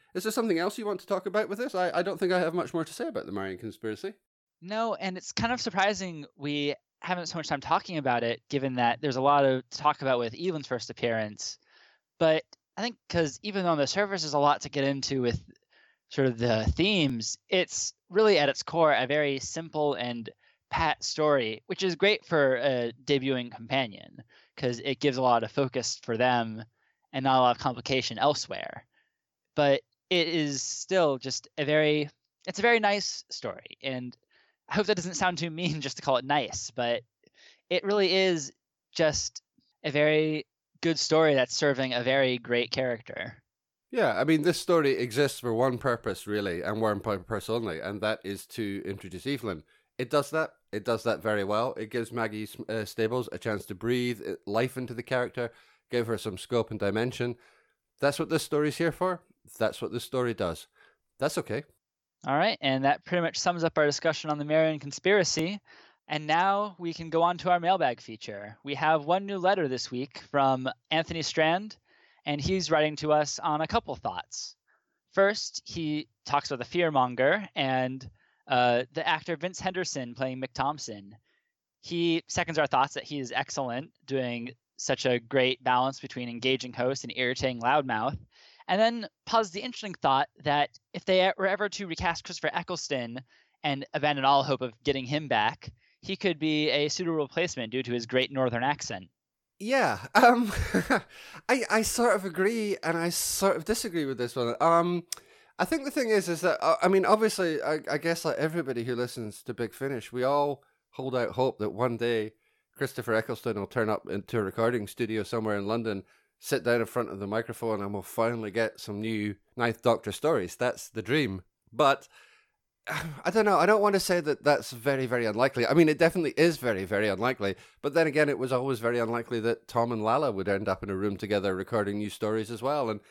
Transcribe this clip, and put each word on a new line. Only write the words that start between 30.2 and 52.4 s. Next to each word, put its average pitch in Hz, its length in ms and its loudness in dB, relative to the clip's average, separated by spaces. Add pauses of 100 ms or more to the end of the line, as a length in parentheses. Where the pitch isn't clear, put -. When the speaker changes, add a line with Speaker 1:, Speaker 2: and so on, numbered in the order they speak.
Speaker 2:
is 147 340 0
still 156 560 2
just - 300 -8 (100)
a 147 60 0
very, 151 440 2 (380)
it's 185 140 -8
a - 20 -8
very 233 160 4
nice 202 520 -2
story, - 520 -10
and 127 340 -6 (520)
I 151 60 -6
hope 196 120 2
that 208 80 2
doesn't 180 200 -6
sound 180 240 0
too 170 120 -4
mean 156 300 -4
<laughs> - 0 -
just 135 160 -6
to - 60 -16
call 131 160 2
it 123 60 -4
nice, 139 460 -2
but 120 320 -2 (640)
it 180 140 0
really 196 320 2
is 175 380 2 (400)
just - 500 0 (400)
a 151 80 -4
very 156 560 2 (340)
good 165 200 0
story 156 340 6
that's 127 220 2
serving 131 360 0
a 123 120 0
very 131 340 2
great 120 320 0
character. 120 720 -6 (480)
Speaker 1:
Yeah, 190 260 2
I 123 60 2
mean, 151 200 4
this 170 180 2
story 156 320 4
exists 123 480 0
for 120 120 -4
one 123 260 2
purpose, 113 500 -4
really, 101 340 -2
and 107 180 -4
one 107 200 2
purpose 101 500 -4
only, 110 300 -4
and 98 220 -8
that 107 200 -2
is 98 260 -8
to 101 380 -6
introduce 98 400 -10
Evelyn. 113 380 -6 (340)
It 127 120 -6
does 143 200 2
that. 156 220 -2 (180)
It 104 140 -8
does 117 180 0
that 104 180 0
very 104 220 0
well. 107 320 0
It 107 160 -10
gives 117 220 -6
Maggie, 107 360 -4 (200)